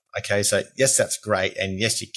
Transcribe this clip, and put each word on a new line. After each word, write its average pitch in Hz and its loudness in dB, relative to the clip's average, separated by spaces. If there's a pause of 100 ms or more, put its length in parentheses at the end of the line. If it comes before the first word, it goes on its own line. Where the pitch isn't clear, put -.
(180)
Okay, 101 0
so 98 2 (140)
yes, 131 4
that's - 0
great. 95 -2
And 95 -2
yes, 113 0
you - -8 (100)